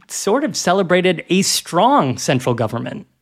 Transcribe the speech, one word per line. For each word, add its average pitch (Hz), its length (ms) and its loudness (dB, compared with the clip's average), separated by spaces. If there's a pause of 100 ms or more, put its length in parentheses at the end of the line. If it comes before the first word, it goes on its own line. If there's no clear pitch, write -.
sort 247 340 -2
of 220 140 -4
celebrated 180 720 0
a 185 140 2
strong 175 760 2
central 127 380 0
government. 120 520 -6 (160)